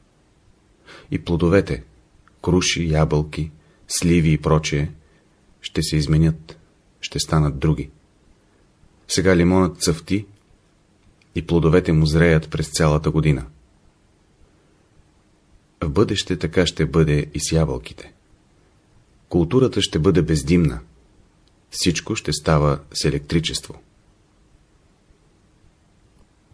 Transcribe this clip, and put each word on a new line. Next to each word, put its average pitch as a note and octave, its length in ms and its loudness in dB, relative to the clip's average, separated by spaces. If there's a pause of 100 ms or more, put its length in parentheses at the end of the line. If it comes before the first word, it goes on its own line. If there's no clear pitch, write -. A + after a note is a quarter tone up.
(1080)
И - 140 -6
плодовете, E2+ 600 0 (580)
круши, E2+ 480 0
ябълки, D#2 600 0 (380)
сливи E2+ 440 2
и D2+ 60 2
прочее, D#2 520 0 (680)
ще - 220 -6
се D#2+ 140 -2
изменят, D#2 600 0 (420)
ще - 200 -8
станат D2+ 380 -2
други. D2 320 -2 (1160)
Сега F#2 280 2
лимонът F2+ 460 2
цъфти F#2+ 440 -4 (1080)
и D#2+ 120 -6
плодовете E2 460 2
му D#2 140 4
зреят D#2+ 440 2
през D#2+ 200 -6
цялата D#2 400 0
година. D2+ 360 0 (2250)
В E2 80 -2
бъдеще F#2 480 0
така F2 280 0
ще D#2+ 200 -2
бъде D2 480 2
и D2+ 60 -6
с - 120 -6
ябълките. D#2 600 -4 (1160)
Културата G2 540 0
ще - 160 -2
бъде E2+ 240 2
бездимна. F2 580 0 (880)
Всичко - 460 -4
ще - 160 -6
става D2 480 0 (120)
с - 120 -6
електричество. - 760 -4 (2750)